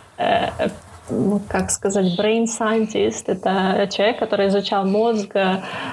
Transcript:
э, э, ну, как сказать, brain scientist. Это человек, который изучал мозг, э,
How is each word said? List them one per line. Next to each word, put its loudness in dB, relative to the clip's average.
э, 2
э, 0
ну, 0
как -2
сказать, 0
brain 2
scientist. -2
Это 0
человек, 0
который 0
изучал 0
мозг, 0
э, 2